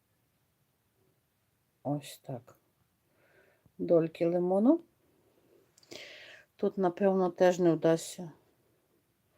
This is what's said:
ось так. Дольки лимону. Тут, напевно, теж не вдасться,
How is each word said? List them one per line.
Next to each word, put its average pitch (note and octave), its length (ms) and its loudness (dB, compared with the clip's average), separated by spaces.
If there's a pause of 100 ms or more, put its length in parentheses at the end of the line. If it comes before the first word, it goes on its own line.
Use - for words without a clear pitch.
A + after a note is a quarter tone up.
(1800)
ось C#3+ 440 -10
так. B2 300 -16 (1200)
Дольки E3+ 480 0
лимону. F#3 540 2 (1800)
Тут, G3+ 220 -4
напевно, F#3+ 520 0
теж F3+ 280 2
не F3 140 4
вдасться, E3 600 -2 (1040)